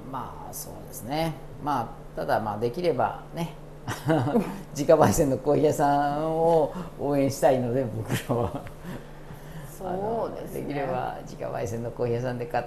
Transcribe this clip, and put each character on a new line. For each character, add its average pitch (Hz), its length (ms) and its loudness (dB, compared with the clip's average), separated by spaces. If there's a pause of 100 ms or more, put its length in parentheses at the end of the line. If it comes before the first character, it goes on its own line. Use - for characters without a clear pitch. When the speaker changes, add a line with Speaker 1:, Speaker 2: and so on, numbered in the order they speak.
(120)
Speaker 1:
ま 98 380 -10
あ、 - 40 -10
そ - 160 -10
う - 40 -12 (140)
で - 60 -14
す - 100 -12
ね。 156 300 -2 (300)
ま 135 180 0
あ、 110 60 -4 (280)
た 160 100 -4
だ、 127 140 2
ま 107 140 -2
あ、 104 40 -6
で 120 140 0
き 180 100 -6
れ 170 120 4
ば 117 280 0 (140)
ね、 165 180 -6 (320)
<laughs> - 80 -4 (800)
自 147 140 -4
家 160 120 10
焙 147 140 8
煎 147 180 6
の 131 80 2
コ 151 140 2
ー 143 40 6
ヒ 135 60 4
ー 151 40 6
屋 147 80 6
さ 143 460 2
ん 156 60 -2
を 160 480 4 (260)
応 143 180 0
援 135 120 4
し 120 100 -4
た 151 120 8
い 127 80 6
の 120 140 0
で、 135 100 2
僕 110 280 -4 (180)
ら 131 60 2
は。 117 260 -2 (1160)
Speaker 2:
そ 196 560 -2
う - 80 -10
で 151 60 -10
す - 60 -12
ね。 139 60 -6
Speaker 1:
あ - 20 -6
の、 - 0 -
で - 20 -
き 147 100 -6
れ 139 140 -2
ば 127 360 -2
自 - 120 -14
家 123 100 -8
焙 123 220 -4
煎 113 160 -4
の 117 80 -6
コ - 120 -2
ー - 40 2
ヒ 117 60 2
ー - 20 2
屋 120 60 0
さ 127 100 -2
ん 123 80 -4
で 120 60 -4
買 147 160 0
っ 143 60 -4